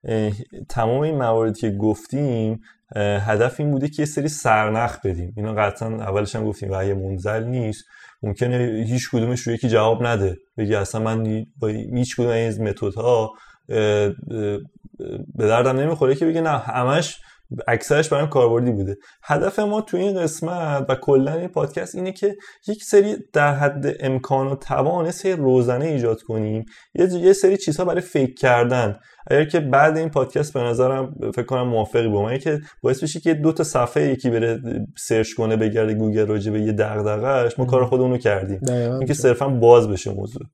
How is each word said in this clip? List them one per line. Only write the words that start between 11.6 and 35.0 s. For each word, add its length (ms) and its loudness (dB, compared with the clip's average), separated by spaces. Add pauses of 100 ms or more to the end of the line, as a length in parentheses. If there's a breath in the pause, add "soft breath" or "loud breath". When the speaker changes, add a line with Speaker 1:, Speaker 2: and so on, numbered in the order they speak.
Speaker 1:
هیچ 480 -4
کدوم 140 0
از 280 0
این 100 -2
متدها، 640 0 (380 loud breath)
اه، 80 -2
اه، 340 2 (1200)
به 120 0
دردم 320 2
نمیخوره، 360 2
که 100 -2
بگه 160 0
نه 80 0
همش، 680 -2 (480 soft breath)
اکثرش 420 2
برام 200 0
کاربردی 420 4
بوده. 240 -2 (280 soft breath)
هدف 360 0
ما 220 0
تو 160 -6
این 220 -2
قسمت 680 -4
و 60 2
کلاً 380 2
این 140 -4
پادکست 480 -6
اینه 160 -6
که 240 -2 (320 loud breath)
یک 160 -6
سری 320 4 (180)
در 200 4
حد 460 0
امکان 480 0
و 80 -2
توان 500 -2
یه 60 -2
سری 200 -2
روزنه 540 2
ایجاد 360 0
کنیم، 440 -4 (300 loud breath)
یه، 180 2
یه 200 6
سری 240 4
چیزها 280 -2
برای 160 0
فکر 320 -2
کردن. 640 2 (320 soft breath)
اگر 180 4
که 140 0
بعد 380 4
این 120 -2
پادکست 440 -2
به 60 -2
نظرم 560 0 (200)
فکر 100 -2
کنم 220 -2
موافقی 400 0
با 160 2
من، 140 -2
که 220 -2 (240 loud breath)
باعث 200 0
بشه 160 -4
که 140 2
دو 180 2
تا 120 -2
صفحه 480 0
یکی 180 -2
بره 300 0 (380)
سرچ 360 0